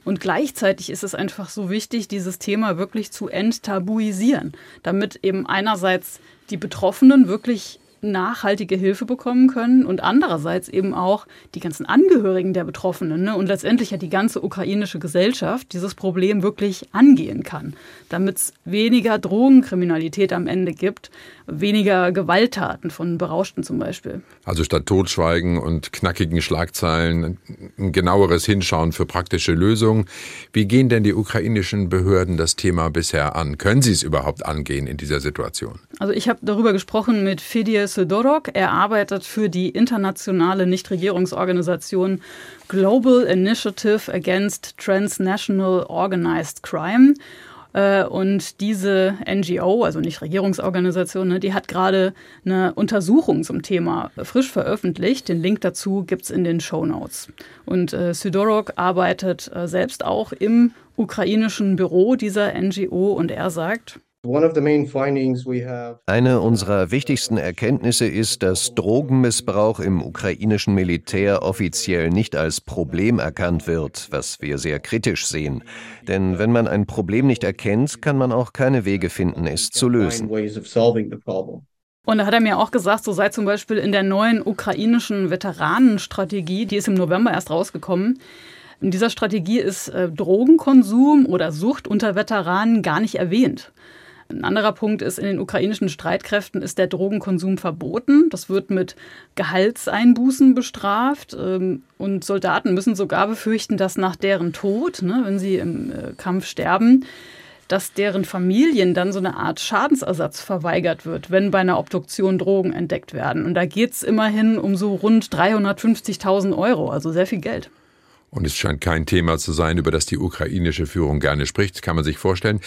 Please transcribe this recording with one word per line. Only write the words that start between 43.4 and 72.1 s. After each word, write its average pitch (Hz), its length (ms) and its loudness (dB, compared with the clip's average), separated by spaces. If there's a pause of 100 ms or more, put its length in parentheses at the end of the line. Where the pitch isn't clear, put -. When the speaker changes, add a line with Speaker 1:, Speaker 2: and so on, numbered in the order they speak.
Speaker 1:
Against 185 640 -2
Transnational 190 1080 0
Organized 170 760 -2
Crime. 226 520 4 (580)
Äh, 196 320 4
und 190 560 -2
diese 196 540 0 (100)
N 196 180 -2
G 180 180 -2
O, 196 220 2
also 160 160 0
Nichtregierungsorganisation, 180 1300 -2
ne, 185 140 0
die 190 120 -2
hat 196 140 -2
gerade 190 480 0 (300)
eine 185 300 0
Untersuchung 208 680 2
zum 165 200 -6
Thema 170 500 -2 (100)
frisch 262 280 0
veröffentlicht. 185 800 -2
Den 170 140 -2
Link 208 180 0
dazu 190 440 -2
gibt's 180 260 -6
in 180 140 0
den 170 160 0
Shownotes. - 680 -6 (380)
Und, 180 260 0
äh, 175 220 -2
Sidorok 208 640 0
arbeitet, 180 760 -2
äh, 175 140 -6
selbst 185 380 -4
auch 214 280 -2
im 233 400 4 (240)
ukrainischen 208 760 0
Büro 185 400 4
dieser 208 400 -2
N 190 160 0
G 190 180 -4
O 190 240 0
und 170 200 0
er 185 180 -4
sagt: 170 480 -6 (240)
Speaker 3:
One 143 240 2
of 165 80 4
the 151 60 2
main 147 260 2
findings 135 600 -2
we 123 200 -4
have 120 380 -12
Speaker 4:
Eine 120 380 4
unserer 98 480 2
wichtigsten 123 480 -2
Erkenntnisse 110 680 0
ist, 101 360 -2
dass 95 320 0
Drogenmissbrauch 110 1080 0
im 90 220 0
ukrainischen 101 720 -2
Militär 95 680 0
offiziell 87 680 -2